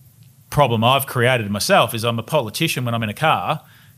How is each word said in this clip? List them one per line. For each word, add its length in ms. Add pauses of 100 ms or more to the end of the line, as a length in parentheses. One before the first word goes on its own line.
(500)
problem 340
I've 220
created 440
myself 440
is 100
I'm 140
a 40
politician 600
when 100
I'm 80
in 80
a 40
car. 480 (360)